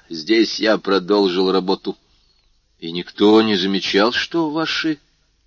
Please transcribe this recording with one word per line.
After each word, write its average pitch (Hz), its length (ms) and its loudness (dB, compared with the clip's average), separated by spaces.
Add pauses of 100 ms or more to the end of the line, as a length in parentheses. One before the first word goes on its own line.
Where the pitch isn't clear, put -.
Здесь 95 500 0
я 104 200 0
продолжил 95 720 0
работу». 95 440 -2 (840)
«И 82 100 -12
никто 101 520 2
не 110 120 0
замечал, 98 560 0
что 160 400 -4
ваши 156 480 -4 (480)